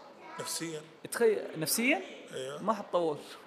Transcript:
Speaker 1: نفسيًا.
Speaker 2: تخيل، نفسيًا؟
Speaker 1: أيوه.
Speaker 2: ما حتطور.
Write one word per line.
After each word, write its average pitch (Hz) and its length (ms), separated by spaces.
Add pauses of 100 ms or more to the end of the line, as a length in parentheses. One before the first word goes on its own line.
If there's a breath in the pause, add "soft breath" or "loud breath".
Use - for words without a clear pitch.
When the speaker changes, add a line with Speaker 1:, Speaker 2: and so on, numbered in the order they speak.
(400)
Speaker 1:
نفسيًا. 165 400 (320)
Speaker 2:
تخيل، 226 260 (180)
نفسيًا؟ 240 460 (320)
Speaker 1:
أيوه. 139 280
Speaker 2:
ما 202 100
حتطور. 175 460 (280)